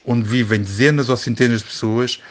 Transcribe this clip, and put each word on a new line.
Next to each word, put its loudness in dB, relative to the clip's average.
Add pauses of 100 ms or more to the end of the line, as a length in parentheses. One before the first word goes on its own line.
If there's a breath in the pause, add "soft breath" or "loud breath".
onde 0
vivem 0
dezenas 2
ou 2
centenas 0
de -14
pessoas, -2 (100)